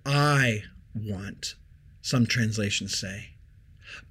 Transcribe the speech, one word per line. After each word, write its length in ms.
I 560
want," 640
some 240
translations 720
say, 340